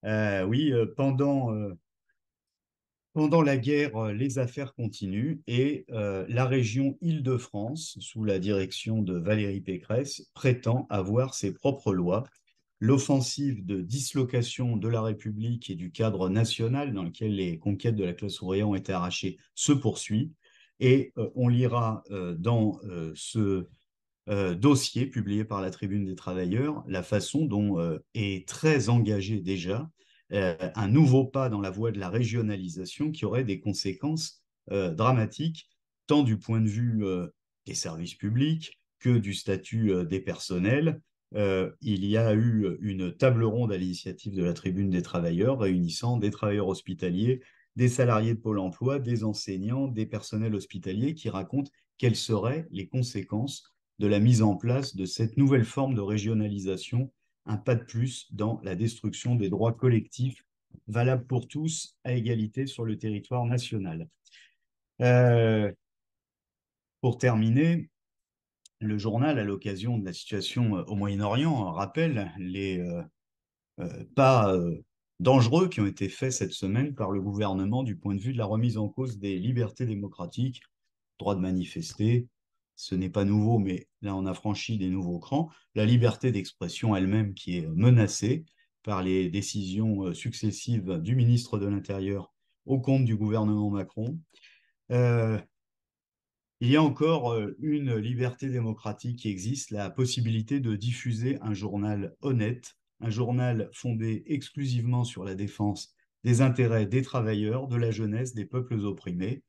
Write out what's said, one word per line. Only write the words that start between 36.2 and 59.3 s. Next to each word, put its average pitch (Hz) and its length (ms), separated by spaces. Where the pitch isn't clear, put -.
du 113 140
point 113 240
de 110 80
vue, 113 340
euh, 90 240
des 90 80
services 85 420
publics 143 640
que 120 180
du 101 160
statut, 98 580
euh, 90 140
des 92 160
personnels. 113 800
Euh, 95 360
il 98 240
y 104 120
a 113 160
eu 107 480
une 92 340
table 120 280
ronde 113 280
à 95 60
l'initiative 92 580
de 92 80
la 87 100
Tribune 95 360
des 92 140
travailleurs, 87 560
réunissant 95 580
des 104 140
travailleurs 104 360
hospitaliers, 92 760
des 123 120
salariés 117 460
de 113 60
Pôle 107 200
emploi, 123 400
des 120 240
enseignants, 107 640
des 110 200
personnels 110 480
hospitaliers 101 580
qui 156 160
racontent 95 420
quelles 120 180
seraient 120 560
les 90 160
conséquences 117 880
de 104 80
la 101 120
mise 117 220
en 107 140
place 123 400
de 95 100
cette 110 320
nouvelle 135 280
forme 135 280
de 107 80
régionalisation, 104 1120
un 107 120
pas 117 180
de 110 80
plus 123 500
dans 107 300
la 95 120
destruction 113 600